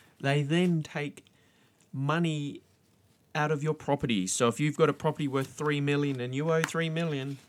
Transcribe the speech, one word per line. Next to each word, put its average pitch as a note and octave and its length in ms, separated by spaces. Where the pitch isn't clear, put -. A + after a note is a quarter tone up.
they C#3+ 220
then E3 400
take D3 400
money D3+ 680
out D3+ 160
of D3 120
your D#3 120
property. B2 520
So A#2+ 220
if A#2 100
you've D3 200
got D#3 100
a C#3 60
property D3+ 340
worth C3+ 200
three D3 340
million C#3+ 380
and B2 140
you D#3 160
owe E3 120
three E3 260
million, D3 480